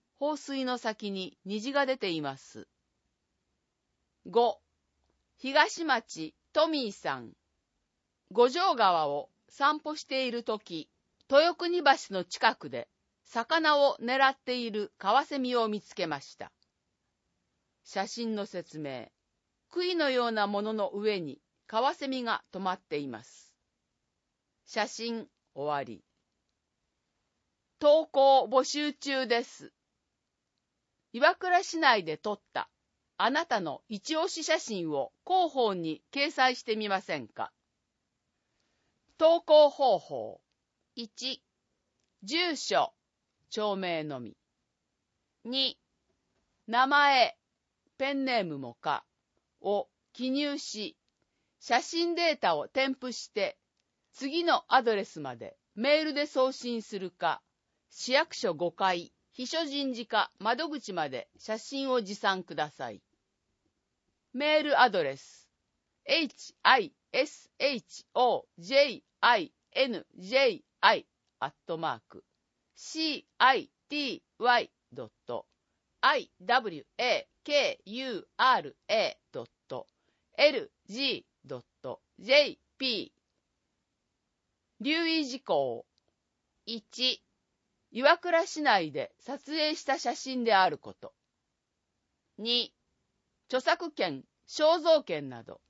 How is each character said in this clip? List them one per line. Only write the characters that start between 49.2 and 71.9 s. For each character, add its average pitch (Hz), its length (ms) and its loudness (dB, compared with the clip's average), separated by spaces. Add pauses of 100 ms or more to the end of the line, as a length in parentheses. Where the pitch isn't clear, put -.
を 302 280 -2 (240)
記 254 180 -6
入 285 280 -2
し、 214 380 -10 (640)
写 254 220 0
真 339 320 -2
デ 330 220 0
ー - 20 -16
タ 170 180 2
を 147 120 -4
添 269 260 -2
付 254 180 -10
し - 180 -12
て、 196 280 -4 (540)
次 294 320 -4
の 311 240 2
ア 262 140 4
ド 220 140 2
レ 202 80 -2
ス - 160 -16
ま 131 160 -10
で 113 200 -14 (180)
メ 285 260 2
ー 311 60 -2
ル 302 80 -4
で 285 120 0
送 269 260 0
信 240 300 -6
す 214 160 -10
る 180 120 -8
か、 - 320 -4 (480)
市 - 220 -8
役 302 220 2
所 185 200 -2
五 165 180 -2
階、 180 400 -2 (200)
秘 254 140 -12
書 330 180 -4
人 277 280 -4
事 226 140 -10
課 208 320 0
窓 240 300 -2
口 277 240 -10
ま 160 160 -4
で 127 200 -10 (100)
写 220 200 -8
真 269 320 -6
を 254 100 2
持 202 140 -8
参 196 280 -2
く 170 120 -14
だ 151 160 -4
さ 127 200 -12
い。 104 120 -16 (1300)
メ 302 260 2
ー 302 40 0
ル 285 180 2
ア 247 100 6
ド 185 120 0
レ 139 140 -4
ス、 - 320 -20 (560)
エ 320 180 0
イ 269 60 -2
チ - 340 -18
ア 262 160 6
イ 190 140 -4 (200)
エ 269 140 0
ス - 320 -18
エ 269 160 0
イ 226 80 -6
チ - 320 -20
オ 233 260 2
ー - 20 -16 (160)
ジ 175 160 -6
ェ 277 100 8
イ 226 200 -8 (160)
ア 233 180 6
イ 170 140 -6 (200)
エ 262 160 2
ヌ 196 180 -6 (100)
ジ 190 200 -2
ェ 269 120 6
イ 196 160 -4 (160)
ア 208 140 6
イ - 120 -6 (340)
ア 135 80 -4
ッ - 40 -12 (140)
ト 170 120 -6
マ 156 160 -2